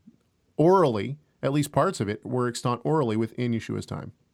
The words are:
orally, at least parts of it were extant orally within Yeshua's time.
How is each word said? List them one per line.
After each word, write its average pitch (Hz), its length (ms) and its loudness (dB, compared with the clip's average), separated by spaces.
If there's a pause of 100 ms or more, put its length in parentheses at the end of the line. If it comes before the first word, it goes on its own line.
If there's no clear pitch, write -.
(580)
orally, 147 600 4 (260)
at 135 100 0
least 147 180 -2
parts 170 280 0
of 104 80 0
it 107 180 -6
were 123 220 -2
extant 120 360 -4
orally 143 340 0
within 120 360 -2
Yeshua's 104 320 -6
time. - 260 -10 (220)